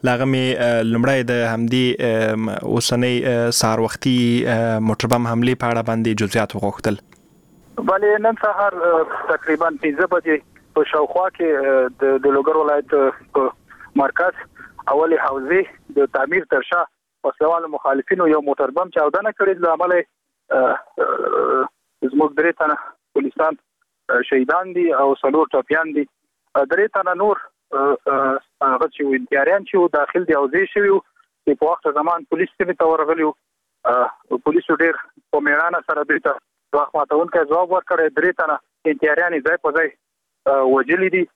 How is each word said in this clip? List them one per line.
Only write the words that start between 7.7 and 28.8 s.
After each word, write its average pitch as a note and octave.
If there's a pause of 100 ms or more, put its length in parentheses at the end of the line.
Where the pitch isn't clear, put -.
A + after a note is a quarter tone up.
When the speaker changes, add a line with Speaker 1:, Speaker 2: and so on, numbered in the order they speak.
Speaker 2:
بله، G#3
نن A3 (100)
سهار، G3+
اه، E3 (220)
تقریباً D#3+ (160)
پنځه D#3
بجې E3 (340)
په D3+
شاوخوا E3+
کې، -
اه، C3+ (120)
د، C3+
د C3+
لوګر C#3
ولایت، D3
اه، C3+ (220)
په C3 (440)
مرکز E3+ (560)
اولې D#3
حوزې C#3+ (300)
د C#3
تعمیر D3
تر C#3
شا F3 (400)
وسلوالو E3
مخالفینو D3+
یو D#3
موټر C#3
بم F3
چاودنه E3+
کړې. G3
له E3+
امله F3
یې، F3 (460)
اه، B2+ (200)
اه، - (360)
زموږ C#3+
درې E3+
تنه D3+ (400)
پولیسان، - (580)
اه، B2
شهیدان D3+
دي F3
او C#3
څلور D3+
ټپیان D#3
دي. C#3+ (500)
اه، C#3+
درې F3
تنه F#3
نور، G3 (360)
اه، C#3 (100)
اه، C3+ (240)
هغه C3+